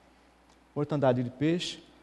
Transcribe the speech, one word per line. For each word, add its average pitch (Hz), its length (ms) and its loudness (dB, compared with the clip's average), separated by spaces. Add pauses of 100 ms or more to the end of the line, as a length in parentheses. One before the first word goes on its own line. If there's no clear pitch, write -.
(760)
mortandade 139 480 2
de 120 80 -4
peixe, 165 500 -2 (220)